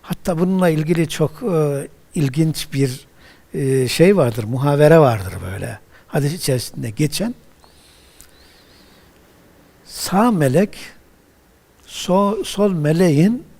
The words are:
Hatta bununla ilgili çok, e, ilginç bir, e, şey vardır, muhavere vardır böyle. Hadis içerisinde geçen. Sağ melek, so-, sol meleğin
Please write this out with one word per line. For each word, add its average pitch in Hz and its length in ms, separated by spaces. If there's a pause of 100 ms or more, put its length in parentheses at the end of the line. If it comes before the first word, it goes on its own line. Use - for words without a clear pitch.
Hatta 175 380
bununla 185 300
ilgili 156 400
çok, - 340 (100)
e, 143 340 (280)
ilginç 151 580
bir, 135 340 (460)
e, 131 340
şey 185 300
vardır, 120 260
muhavere 143 560
vardır 113 340 (180)
böyle. 95 280 (280)
Hadis 143 260
içerisinde 131 560
geçen. 156 460 (2500)
Sağ 220 460
melek, 156 460 (1080)
so-, 202 580
sol 202 260
meleğin 170 720 (160)